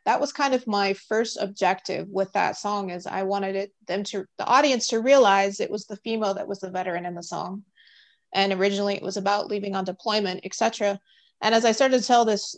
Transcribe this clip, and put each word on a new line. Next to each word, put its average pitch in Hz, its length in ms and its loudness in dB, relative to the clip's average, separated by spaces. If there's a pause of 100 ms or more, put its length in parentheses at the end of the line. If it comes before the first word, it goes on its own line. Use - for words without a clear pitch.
that 233 160 2
was 277 120 -2
kind 277 220 0
of 254 120 0
my 202 280 2
first 220 460 -2
objective 190 680 -2
with 190 240 -2
that 185 240 0
song, 202 340 -4
is 180 160 -10
I 190 180 -4
wanted 196 320 -2
it, 202 160 -6 (140)
them 196 180 -4
to, 196 200 -8 (140)
the - 80 -4
audience 262 420 4
to 226 120 0
realize 202 600 6
it - 100 -2
was 202 160 -6
the 202 100 -12
female 214 380 -2
that 196 140 -8
was 196 120 -8
the 185 100 -10
veteran 180 360 -4
in 175 80 -8
the 170 80 -12
song. 175 420 -8 (680)
And 196 200 2
originally 202 420 0
it - 80 -10
was 196 140 -6
about 202 320 -2
leaving 202 260 -6
on 190 100 -2
deployment, 190 600 -2
et 190 100 -10
cetera. 208 440 0 (440)
And 220 120 2
as 226 100 4
I 226 80 6
started 254 280 4
to 202 60 -4
tell 240 180 6
this, 214 340 -2